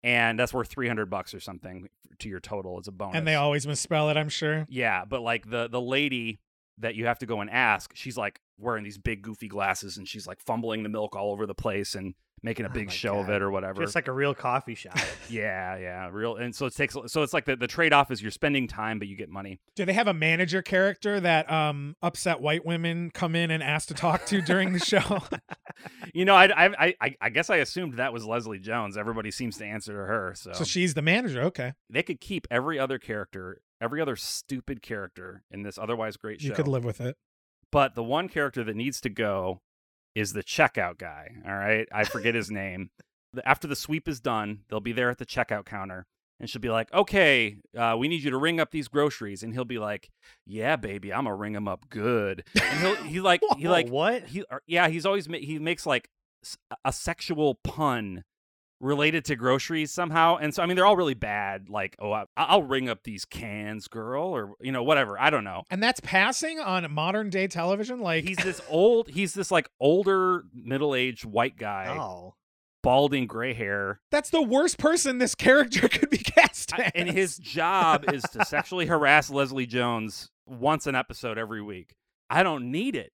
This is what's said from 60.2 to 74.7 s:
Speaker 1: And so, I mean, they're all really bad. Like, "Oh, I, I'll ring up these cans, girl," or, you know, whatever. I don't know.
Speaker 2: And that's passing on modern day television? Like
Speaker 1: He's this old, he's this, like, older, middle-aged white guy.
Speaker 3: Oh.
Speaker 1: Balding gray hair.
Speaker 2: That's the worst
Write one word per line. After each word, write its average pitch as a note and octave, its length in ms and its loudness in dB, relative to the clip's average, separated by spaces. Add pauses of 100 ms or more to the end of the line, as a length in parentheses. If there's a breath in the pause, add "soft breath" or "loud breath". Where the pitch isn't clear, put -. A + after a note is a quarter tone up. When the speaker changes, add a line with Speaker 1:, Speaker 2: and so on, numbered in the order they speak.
Speaker 1:
And D3+ 160 -2
so, F#3+ 80 0
I E3+ 40 2
mean, F#3 100 0
they're F#3 100 8
all G#3 100 10
really E3 180 2
bad. G2+ 540 -4
Like, G2+ 300 -6
"Oh, G#2 140 -4
I, G#2+ 120 -2 (120)
I'll E3 260 4
ring C3 260 -2
up A2+ 160 -6
these G#2 200 -10
cans, G#2+ 640 -10
girl," B2 360 -6
or, A2+ 360 -4
you C3 120 -6
know, B2+ 100 0
whatever. B2 380 4
I C#3+ 100 2
don't B2+ 140 0
know. F#2+ 260 -8
Speaker 2:
And F#3 120 -2
that's B3 180 0
passing B3 580 0
on F#3 320 -2
modern F#3 400 -2
day F#3+ 160 0
television? G3+ 540 -2
Like E3 240 0
Speaker 1:
He's F3+ 140 -4
this F3+ 300 -2
old, G#3 420 6
he's F3+ 240 -2
this, G3 160 -4
like, E3+ 180 4 (100)
older, F#3 640 4 (100)
middle-aged C3 680 -2
white A#2 340 0
guy. G2 400 -6
Speaker 3:
Oh. G#2 360 -10 (480)
Speaker 1:
Balding C3+ 440 4
gray A2+ 260 -6
hair. G2+ 480 -2 (100)
Speaker 2:
That's D4 200 0
the D#4+ 100 6
worst C4+ 380 4